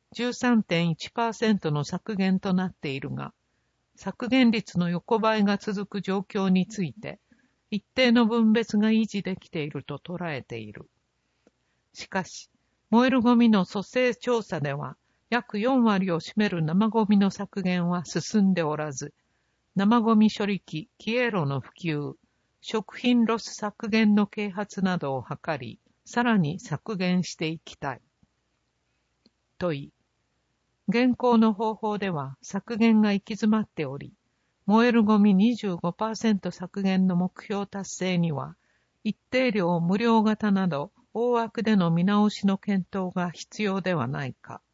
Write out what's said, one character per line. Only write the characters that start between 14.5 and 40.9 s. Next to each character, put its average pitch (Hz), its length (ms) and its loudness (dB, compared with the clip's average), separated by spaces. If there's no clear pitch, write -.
で 143 120 -4
は、 143 240 -10
約 226 280 -4
四 254 240 2
割 190 300 2
を 165 80 -2
占 - 160 -16
め 208 120 2
る 175 140 -2
生 180 260 2
ゴ 220 180 0
ミ 208 100 4
の 196 140 4
削 196 320 -10
減 180 260 0
は 175 160 -2
進 190 460 0
ん 185 40 4
で 170 80 0
お 151 140 -2
ら 151 160 -6
ず、 135 200 -12
生 208 260 2
ゴ 220 160 2
ミ 214 140 6
処 214 160 -4
理 196 140 -2
機、 - 280 -10
キ 226 180 -4
エ 247 140 0
ロ 175 160 0
の 139 140 -2
普 - 180 -16
及、 147 360 -4
食 - 360 -8
品 240 280 2
ロ 226 140 0
ス - 160 -12
削 214 340 -10
減 214 260 4
の 208 120 4
啓 208 240 -8
発 196 320 -8
な 185 160 0
ど 143 160 -4
を 123 140 -6
図 143 80 -8
り、 120 200 -14
さ - 180 -4
ら 233 160 4
に 165 220 0
削 - 360 -8
減 180 260 0
し - 140 -8
て 165 120 -4
い 165 100 -6
き - 180 -20
た 139 180 -8
い。 - 60 -18
問 170 200 -4
い。 143 140 -14
現 240 280 2
行 240 200 2
の 220 160 6
方 220 220 -4
法 208 240 -4
で 196 120 -4
は 139 320 -8
削 208 340 -8
減 220 240 6
が 208 120 4
行 202 100 0
き 226 120 -10
詰 214 160 0
ま 220 140 2
っ - 40 -16
て - 160 -6
お 139 140 -8
り、 131 140 -14
燃 220 200 4
え 247 60 4
る 233 100 4
ゴ 208 160 4
ミ 202 160 6
二 220 220 4
十 196 200 -6
五 170 160 -4
パ 220 180 -6
ー 220 40 -6
セ 220 180 0
ン 196 60 0
ト 180 120 -6
削 185 320 -10
減 190 240 2
の 180 100 2
目 180 260 -4
標 202 240 -6
達 196 300 -14
成 180 220 -2
に 170 120 0
は、 143 260 -8
一 - 140 -4
定 254 200 2
量 180 300 0
無 180 180 0
料 226 240 4
型 214 300 0
な 190 160 2
ど 151 240 -6